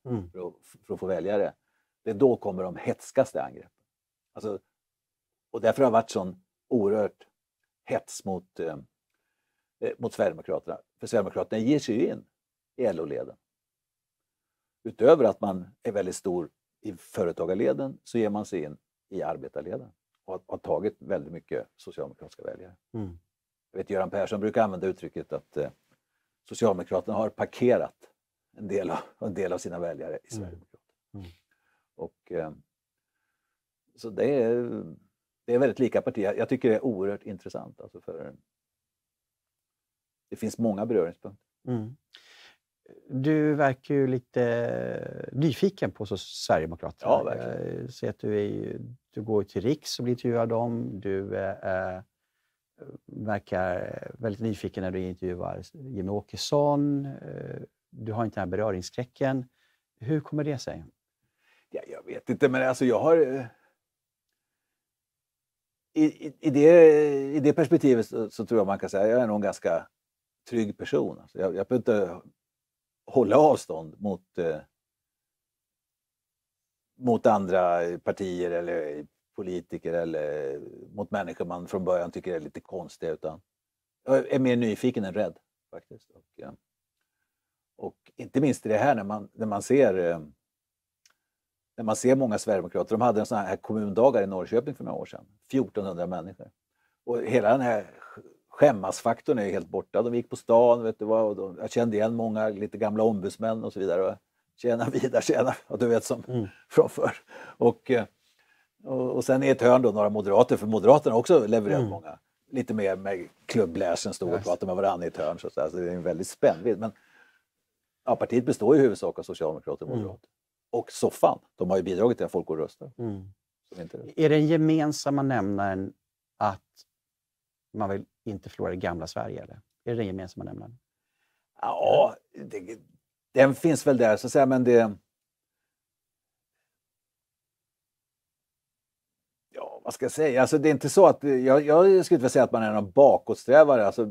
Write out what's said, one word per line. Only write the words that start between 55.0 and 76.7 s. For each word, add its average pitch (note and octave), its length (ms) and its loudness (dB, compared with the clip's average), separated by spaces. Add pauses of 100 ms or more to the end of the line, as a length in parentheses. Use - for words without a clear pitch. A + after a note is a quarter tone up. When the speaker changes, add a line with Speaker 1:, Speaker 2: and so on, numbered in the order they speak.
Speaker 1:
Jimmie A#2+ 380 -10
Åkesson. C#3+ 920 0
Eh, - 560 -12 (280)
du A2+ 240 -12
har A2+ 120 -2
inte G#2 140 -8
den - 100 -4
här F#2 80 -4
beröringsskräcken. B2 920 -4 (500)
Hur D3 220 -4
kommer D3 220 -6
det C#3+ 160 -4
sig? E2 240 -12 (880)
Speaker 2:
Ja, - 180 -12
jag - 180 -16
vet - 240 -12
inte, C3+ 200 2
men C3 200 0
alltså, B2+ 160 0
jag A2+ 140 2
har, D#3+ 180 6
eh, C3+ 280 2 (2500)
i, D#3 100 2 (240)
i, C#3+ 120 -12
i D#3+ 100 -2
det, D#3 420 10 (440)
i D#3 40 0
det C#3+ 140 4
perspektivet C3+ 540 4
så, A2+ 220 -6
så A2 160 -8
tror A2+ 140 2
jag F#2+ 80 2
man G2 120 0
kan F2+ 100 -8
säga G2 140 0
att A2 60 4
jag B2 120 4
är A#2 60 0
nog G#2+ 80 -2
en G#2 60 -2
ganska F#2 460 -2 (600)
trygg A2 280 -2
person. - 420 -4
Alltså, - 200 -18
jag, F2+ 160 -2
jag G2 120 -4
behöver B2+ 100 0
inte G2+ 440 0 (840)
hålla A#2 320 4
avstånd F2 640 2
mot, G2+ 360 -8
eh, E2 200 -2 (2500)